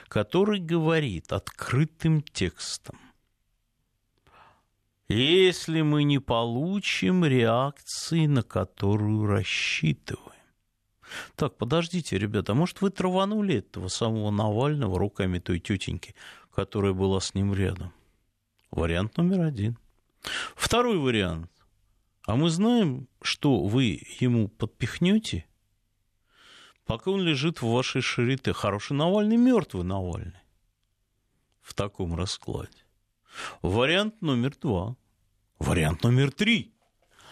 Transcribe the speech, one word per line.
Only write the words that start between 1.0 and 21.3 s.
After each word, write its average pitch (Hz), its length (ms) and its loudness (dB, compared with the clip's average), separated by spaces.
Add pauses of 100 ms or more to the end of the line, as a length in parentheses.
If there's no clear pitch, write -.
открытым 156 880 0
текстом: - 760 -8 (2000)
"Если 160 720 2
мы 151 220 4
не 143 160 4
получим 165 1080 0
реакции, 131 1040 0
на 135 160 4
которую 107 800 0
рассчитываем". - 1080 -2 (1040)
Так, - 220 -2
подождите, 165 600 -2
ребята, 104 360 -2
а - 20 2
может, 170 240 0
вы 196 120 2
траванули 190 640 0
этого 95 340 -6
самого 110 420 -2
Навального 110 640 0
руками 92 420 -2
той 87 200 -2
тётеньки, - 560 -6 (400)
которая 98 380 0
была 95 260 0
с - 160 -6
ним 98 180 0
рядом? 92 400 -4 (800)
Вариант 85 460 -2
номер 180 240 2
один. 117 360 -2 (800)
Второй 233 420 2
вариант. 95 540 0 (720)